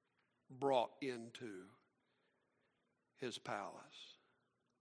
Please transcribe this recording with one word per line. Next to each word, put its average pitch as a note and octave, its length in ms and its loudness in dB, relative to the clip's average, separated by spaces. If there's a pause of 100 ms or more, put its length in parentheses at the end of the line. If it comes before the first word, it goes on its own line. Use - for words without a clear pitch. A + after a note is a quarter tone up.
(600)
brought C3 300 8 (100)
into A#2 640 -4 (1500)
his A#2+ 200 -2
palace. - 760 -6 (640)